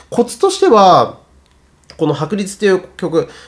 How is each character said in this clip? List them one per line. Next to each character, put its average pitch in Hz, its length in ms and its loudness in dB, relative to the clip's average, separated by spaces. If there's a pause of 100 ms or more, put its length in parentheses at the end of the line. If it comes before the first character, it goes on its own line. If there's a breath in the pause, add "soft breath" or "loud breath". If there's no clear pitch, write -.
(100 loud breath)
コ 240 140 0
ツ - 140 -14
と 392 120 0
し 381 80 -6
て 392 80 0
は、 190 540 4 (760)
こ 160 100 -4
の 151 80 -2
白 156 220 -6
日 - 180 -8
っ - 40 -20
て 208 80 -2
い 196 40 2
う 185 100 0 (160)
曲、 165 320 -4 (200 loud breath)